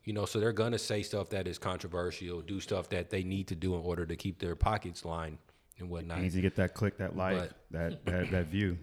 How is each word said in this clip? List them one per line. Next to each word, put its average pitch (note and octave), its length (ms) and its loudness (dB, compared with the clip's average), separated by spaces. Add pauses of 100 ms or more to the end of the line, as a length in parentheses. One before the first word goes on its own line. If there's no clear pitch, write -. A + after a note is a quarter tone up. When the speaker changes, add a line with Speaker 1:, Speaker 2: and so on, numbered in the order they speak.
Speaker 1:
You G#2+ 100 -4
know, G#2 120 2
so - 140 0
they're A2 140 4
gonna A2 260 4
say G#2+ 240 0
stuff G2+ 260 -2
that F#2+ 180 0
is E2+ 120 -4
controversial, F2 800 -2
do F#2+ 180 -4
stuff F#2 300 -2
that F2+ 200 0
they F#2+ 140 0
need F#2+ 260 0
to F#2 60 0
do F2+ 200 2
in E2+ 60 0
order F2 240 0
to E2 100 -4
keep F2+ 240 -4
their F2 160 -2
pockets F#2+ 500 0
lined D#2+ 320 -4 (420)
and F2+ 100 -8
whatnot. E2+ 320 -4
Speaker 2:
Need F#2 120 2
to F#2 80 2
get F#2 140 4
that F#2 180 2
click, G2+ 240 0
that F#2 180 -2
like, F#2 220 2
Speaker 1:
But F2+ 140 -2 (200)
Speaker 2:
that, E2+ 340 -2
that, F2+ 260 2
that F2+ 160 2
view. F#2 360 2